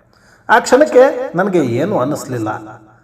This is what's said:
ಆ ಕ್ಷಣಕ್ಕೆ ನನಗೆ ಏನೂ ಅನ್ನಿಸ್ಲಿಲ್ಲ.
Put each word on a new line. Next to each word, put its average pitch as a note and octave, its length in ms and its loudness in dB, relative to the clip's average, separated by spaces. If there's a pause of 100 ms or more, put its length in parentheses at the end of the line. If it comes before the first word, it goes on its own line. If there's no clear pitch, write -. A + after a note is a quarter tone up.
(500)
ಆ A3+ 100 4
ಕ್ಷಣಕ್ಕೆ C4 760 2
ನನಗೆ F3+ 240 0
ಏನೂ C#3 400 -2
ಅನ್ನಿಸ್ಲಿಲ್ಲ. B2 500 -6 (540)